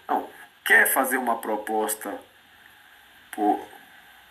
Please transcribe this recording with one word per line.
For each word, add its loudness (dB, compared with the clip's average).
Não, -2
quer 6
fazer 0
uma 0
proposta -4
por, 0